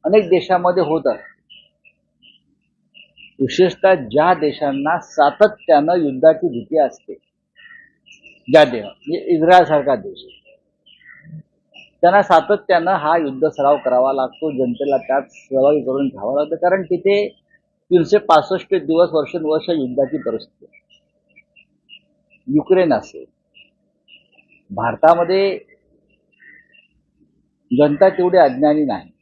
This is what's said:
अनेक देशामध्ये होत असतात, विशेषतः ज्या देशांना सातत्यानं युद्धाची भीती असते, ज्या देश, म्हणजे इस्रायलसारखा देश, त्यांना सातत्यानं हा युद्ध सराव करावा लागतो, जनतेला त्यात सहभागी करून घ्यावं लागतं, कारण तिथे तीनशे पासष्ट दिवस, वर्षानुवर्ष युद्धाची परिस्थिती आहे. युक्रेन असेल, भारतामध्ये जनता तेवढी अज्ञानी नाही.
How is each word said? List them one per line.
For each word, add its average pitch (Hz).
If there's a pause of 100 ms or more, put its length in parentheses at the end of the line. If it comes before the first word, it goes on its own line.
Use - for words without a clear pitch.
अनेक 190
देशामध्ये 180
होत 151
असतात, - (2000)
विशेषतः 180
ज्या 147
देशांना 151
सातत्यानं 156
युद्धाची 160
भीती 120
असते, 123 (1300)
ज्या 151
देश, 117
म्हणजे 151 (160)
इस्रायलसारखा 156
देश, - (1800)
त्यांना 190
सातत्यानं 175
हा 160
युद्ध 143
सराव 143
करावा 131
लागतो, 135
जनतेला 131
त्यात 135
सहभागी 135
करून 131
घ्यावं 120
लागतं, 151
कारण 180
तिथे 190 (640)
तीनशे 180
पासष्ट 190
दिवस, 160
वर्षानुवर्ष 156
युद्धाची 135
परिस्थिती -
आहे. - (1700)
युक्रेन 156
असेल, 80 (1500)
भारतामध्ये 170 (2000)
जनता 147
तेवढी 180
अज्ञानी 147
नाही. 104 (120)